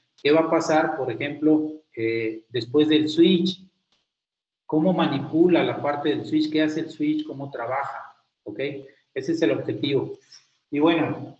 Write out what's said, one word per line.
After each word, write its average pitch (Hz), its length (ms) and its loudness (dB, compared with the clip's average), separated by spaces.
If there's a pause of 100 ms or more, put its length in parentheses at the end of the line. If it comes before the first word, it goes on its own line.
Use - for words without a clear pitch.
(200)
¿Qué 143 120 2
va 160 80 6
a 160 100 0
pasar, 160 460 0
por 123 160 -4
ejemplo, 151 600 0 (200)
eh, 113 540 -4
después 127 400 0
del 156 200 2
switch? 180 540 4 (1040)
¿Cómo 160 260 2
manipula 160 720 2
la - 180 -2
parte 147 280 -2
del 131 180 -2
switch? 156 240 0
¿Qué 156 120 2
hace 156 180 -2
el - 100 -8
switch? 151 340 -2
¿Cómo 139 260 -10
trabaja? 127 680 -8 (260)
¿Ok? 101 160 -12 (560)
Ese 139 180 -4
es 160 100 0
el 143 100 2
objetivo. - 640 -4 (520)
Y 143 100 -2
bueno, 160 600 0